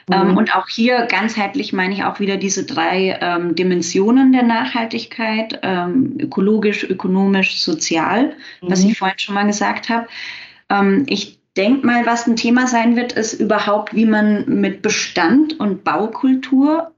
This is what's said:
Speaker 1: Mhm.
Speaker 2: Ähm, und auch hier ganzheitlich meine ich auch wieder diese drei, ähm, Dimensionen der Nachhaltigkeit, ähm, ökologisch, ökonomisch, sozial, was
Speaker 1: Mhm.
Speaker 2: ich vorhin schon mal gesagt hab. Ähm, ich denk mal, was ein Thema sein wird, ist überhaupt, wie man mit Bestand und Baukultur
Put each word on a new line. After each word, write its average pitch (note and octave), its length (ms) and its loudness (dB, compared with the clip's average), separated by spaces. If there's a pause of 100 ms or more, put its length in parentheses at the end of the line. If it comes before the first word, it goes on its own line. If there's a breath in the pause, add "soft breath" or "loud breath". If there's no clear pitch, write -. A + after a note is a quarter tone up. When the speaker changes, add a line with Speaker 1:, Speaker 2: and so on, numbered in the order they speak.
Speaker 1:
Mhm. F#3 60 2
Speaker 2:
Ähm, F#3+ 220 4
und G#3+ 180 2
auch F#3 140 -2
hier A#3+ 380 0
ganzheitlich G3+ 680 -2
meine F#3+ 220 -2
ich G3 100 -4
auch G3 160 -4
wieder G3 160 0
diese F#3+ 300 -4
drei, F3+ 560 0
ähm, F3 320 -2
Dimensionen F#3+ 800 2
der B3+ 100 4
Nachhaltigkeit, A3+ 1200 -4
ähm, F3+ 580 -2
ökologisch, G#3 640 0
ökonomisch, F#3+ 800 0
sozial, F3 720 0 (260 loud breath)
was F#3 240 2
Speaker 1:
Mhm. G3+ 60 6
Speaker 2:
ich A#3 80 -2
vorhin F#3+ 200 -2
schon - 160 -6
mal G3+ 120 0
gesagt G#3 420 -2
hab. A#3 200 -2 (600 loud breath)
Ähm, G2 400 2
ich - 300 -4 (180)
denk A3+ 280 2
mal, A#3+ 200 2
was A#3 220 0
ein A#3 100 2
Thema A#3+ 300 2
sein A#3 300 2
wird, A#3+ 180 -2
ist - 260 -2
überhaupt, G#3 540 0
wie A3 120 2
man G#3+ 400 2
mit G3 360 -2
Bestand G#3+ 760 0
und G3+ 260 -2
Baukultur C4 1120 0